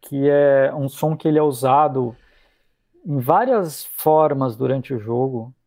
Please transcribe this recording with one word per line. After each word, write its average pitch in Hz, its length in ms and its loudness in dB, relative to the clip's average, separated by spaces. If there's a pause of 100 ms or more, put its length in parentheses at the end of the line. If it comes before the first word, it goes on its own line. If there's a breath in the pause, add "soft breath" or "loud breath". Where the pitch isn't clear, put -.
que 139 280 -2
é 143 460 4
um 139 140 -4
som 156 260 -4
que 151 120 -4
ele 156 120 4
é - 20 2
usado 131 720 0 (920)
em 143 140 -4
várias 165 680 0
formas 143 720 0
durante 131 380 -4
o 120 60 -4
jogo 120 540 -6 (140)